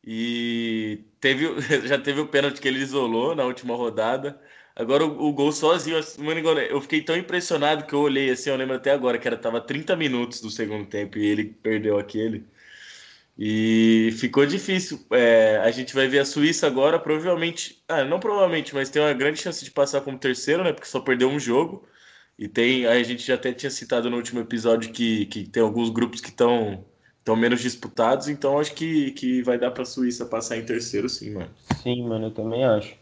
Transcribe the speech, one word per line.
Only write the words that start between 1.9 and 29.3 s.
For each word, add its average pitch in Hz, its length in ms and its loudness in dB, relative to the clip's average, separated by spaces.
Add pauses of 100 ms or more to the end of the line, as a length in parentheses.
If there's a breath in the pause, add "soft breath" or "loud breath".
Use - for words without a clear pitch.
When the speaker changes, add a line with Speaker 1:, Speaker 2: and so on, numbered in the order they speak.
Speaker 1:
teve 139 240 -2
o 147 60 -2
pênalti 143 340 2
que 135 60 -2
ele 131 120 0
isolou 131 540 0
na 143 120 0
última 123 300 -4
rodada. 120 640 -2 (360 loud breath)
Agora 135 280 2
o, 151 240 0
o 147 60 0
gol 143 180 2
sozinho, 160 480 2 (200)
mano, 160 200 -2
igual, 156 200 2
eu 135 200 -2
fiquei 156 220 -2
tão 165 160 -2
impressionado 156 680 0
que - 100 -8
eu 143 60 2
olhei 139 280 2
assim, 127 220 -2
eu 135 40 0
lembro 131 200 -2
até 131 160 0
agora 123 260 2
que 120 100 -4
era, 117 80 0
tava 117 240 -4
trinta 147 360 -2
minutos 123 440 -2
do 110 120 -12
segundo 107 340 -6
tempo 104 320 -8
e 104 80 0
ele 104 200 2
perdeu 107 520 -2
aquele. 107 480 -4 (920 loud breath)
E 113 840 4
ficou 131 260 4
difícil. 151 540 -2 (120)
É, 113 520 6
a 117 80 4
gente 127 240 -6
vai 135 120 4
ver 135 120 4
a 139 60 2
Suíça 156 420 2
agora, 143 320 4
provavelmente, 165 880 -2
ah, 156 160 0
não 160 160 0
provavelmente, 185 560 2
mas 135 160 -2
tem 147 100 2
uma 151 120 4
grande 143 260 0
chance 160 260 -8
de - 60 -16
passar 139 300 2
como 135 180 -8
terceiro, 143 440 0
né? 170 80 2
Porque - 160 -8
só 131 120 -4
perdeu 127 300 2
um 143 100 -2
jogo. 143 440 0 (540 soft breath)
E 107 100 -10
tem, 120 380 2
a 120 160 4
gente 120 240 -4
já 131 80 2
até 123 180 -2
tinha 131 200 -6
citado 120 360 -2
no 120 100 -2
último 120 220 -6
episódio 113 520 0
que, 113 340 0
que 101 220 -8
tem 117 160 0
alguns 113 260 0
grupos 117 320 -2
que - 100 -16
tão, 110 540 0 (380 soft breath)
tão 110 120 2
menos 120 240 2
disputados, 120 680 0
então 143 320 0
acho 151 160 -2
que, 156 380 0
que 127 280 0